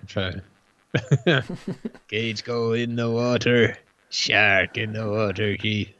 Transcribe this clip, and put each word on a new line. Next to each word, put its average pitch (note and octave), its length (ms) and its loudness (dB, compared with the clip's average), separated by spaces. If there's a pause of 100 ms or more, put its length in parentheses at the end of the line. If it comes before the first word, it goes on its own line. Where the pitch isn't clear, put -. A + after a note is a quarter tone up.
Try. F#2+ 340 -4 (840)
<laughs> C#3+ 140 4 (640)
Cage A2 360 -4
go A#2 300 -2
in A#2 220 -2
the A#2 140 -2
water, A#2+ 680 2 (320)
shark G2 680 2
in A2 160 -4
the A2 160 -4
water, G#2 480 0
Keith. G#2 420 -2